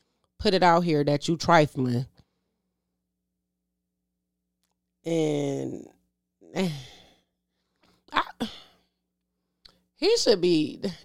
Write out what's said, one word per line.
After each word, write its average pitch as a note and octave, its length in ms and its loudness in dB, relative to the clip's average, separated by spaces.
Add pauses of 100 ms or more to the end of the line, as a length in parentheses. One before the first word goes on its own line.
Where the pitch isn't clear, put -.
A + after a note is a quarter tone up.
(380)
put G#3 160 0
it F3 80 2
out F3 200 6
here D#3+ 200 0
that C#3+ 240 -2
you E3+ 100 -2
trifling. C3 680 0 (3000)
And C#3+ 840 -4 (680)
<sighs> - 20 -6 (1600)
I, - 100 -2 (1700)
he G#4 220 2
should G#3 220 2
be, E3 400 0 (240)